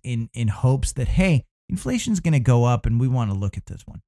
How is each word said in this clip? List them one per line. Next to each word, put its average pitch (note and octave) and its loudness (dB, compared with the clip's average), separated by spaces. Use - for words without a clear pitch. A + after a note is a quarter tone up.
in, A#2 -4
in A#2 0
hopes B2+ 0
that, B2 -2
hey, E3+ 2
inflation's A3 -2
gonna D#3+ 2
go A#2+ 4
up A#2+ 0
and A#2 2
we C3 0
wanna A#2 -2
look G2 -4
at - -12
this - -16
one. - -16